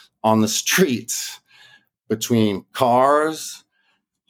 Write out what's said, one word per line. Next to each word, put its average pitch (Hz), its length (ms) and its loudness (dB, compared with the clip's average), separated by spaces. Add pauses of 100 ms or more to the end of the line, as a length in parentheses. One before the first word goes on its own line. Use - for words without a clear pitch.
(240)
on 110 180 4
the 107 60 0
streets - 920 -2 (720)
between 110 640 0
cars, 143 920 0 (680)